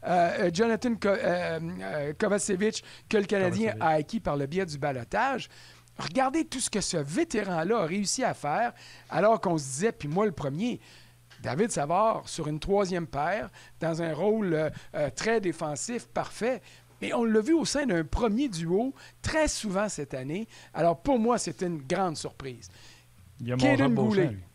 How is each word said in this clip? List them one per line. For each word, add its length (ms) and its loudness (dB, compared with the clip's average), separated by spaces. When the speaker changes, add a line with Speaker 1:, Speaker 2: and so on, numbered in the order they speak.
Speaker 1:
euh, 420 2
euh, 60 4
Jonathan 440 2
Ko-, 140 2
euh, 500 0
euh, 380 -4
Kovacevic 640 0
que 100 2
le 60 2
Canadien 460 0
Speaker 2:
Kovacevic. 120 -4
Speaker 1:
a 160 4
acquis 220 -4
par 160 -2
le 100 -2
biais 200 -2
du 100 -8
ballottage. 720 -2
Regardez 480 0
tout 140 -8
ce 100 -2
que 120 -2
ce 160 -4
vétéran-là 840 0
a 40 0
réussi 380 -2
à 100 0
faire 380 -2
alors 320 4
qu'on 180 2
se 60 -4
disait, 280 -2
puis 160 -8
moi 180 2
le 60 2
premier, 480 -4
David 300 0
Savard 580 0
sur 200 -6
une 100 -4
troisième 480 0
paire, 420 -4
dans 240 -2
un 100 -2
rôle, 420 0
euh, 160 2
euh, 180 0
très 260 0
défensif, 680 -6
parfait. 520 -4
Mais 140 -4
on 80 2
l'a 180 6
vu 120 2
au 120 4
sein 220 0
d'un 160 2
premier 460 0
duo 440 0
très 240 2
souvent 420 -2
cette 260 -8
année. 340 -6
Alors, 260 2
pour 200 2
moi, 180 4
c'est 240 -4
une 160 -2
grande 380 -2
surprise. 520 -12
Speaker 2:
Il 80 -8
y 60 -2
a 20 2
mon 80 2
Speaker 1:
Caden 160 6
Speaker 2:
Jacques 140 4
Beauchamp, 160 4
Speaker 1:
Goulet. 180 4
Speaker 2:
lui. 120 -4